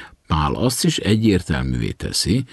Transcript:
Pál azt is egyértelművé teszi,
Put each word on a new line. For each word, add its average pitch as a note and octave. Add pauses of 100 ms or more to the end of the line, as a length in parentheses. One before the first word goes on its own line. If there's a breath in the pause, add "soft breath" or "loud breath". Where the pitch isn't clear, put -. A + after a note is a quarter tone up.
(260 loud breath)
Pál -
azt -
is E3
egyértelművé D#2
teszi, -